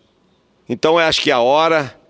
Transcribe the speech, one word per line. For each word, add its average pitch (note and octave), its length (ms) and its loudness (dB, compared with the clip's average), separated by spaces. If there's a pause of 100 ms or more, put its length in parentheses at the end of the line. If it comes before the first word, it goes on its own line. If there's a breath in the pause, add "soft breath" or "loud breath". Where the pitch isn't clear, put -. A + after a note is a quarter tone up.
(680)
Então, D#3 320 0
eu D#3+ 60 2
acho D3+ 160 -2
que D#3 80 -2
é C3+ 40 2
a B2 60 0
hora D3 580 0 (120)